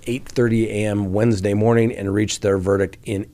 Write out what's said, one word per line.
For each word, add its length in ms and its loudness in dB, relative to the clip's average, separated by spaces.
eight 200 -6
thirty 420 0
A 200 -2
M 240 -2
Wednesday 400 2
morning 420 2
and 180 -4
reached 280 -2
their 160 2
verdict 460 0
in 300 -6